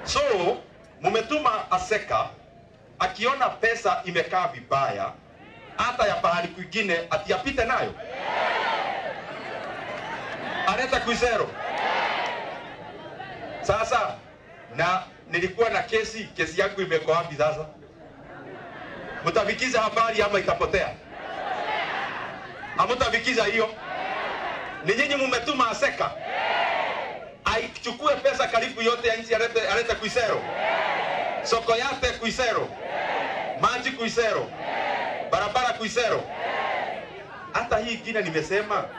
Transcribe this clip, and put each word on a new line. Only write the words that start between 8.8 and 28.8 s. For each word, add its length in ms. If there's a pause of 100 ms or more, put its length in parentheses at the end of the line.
Aleta 320
Kuisero. 500 (2000)
Sasa, 540 (600)
na 280 (280)
nilikuwa 380
na 120
kesi, 420
kesi 380
yangu 200
imeko 300
wapi 240
sasa? 300 (1600)
Mtafikiza 560
habari 400
ama 180
itapotea? 500 (1900)
Hamtafikiza 680
hiyo? 240 (1160)
Ni 100
nyinyi 200
mmetuma 560
Aseka? 400 (1300)
Aichukue 680
pesa 320
karibu 340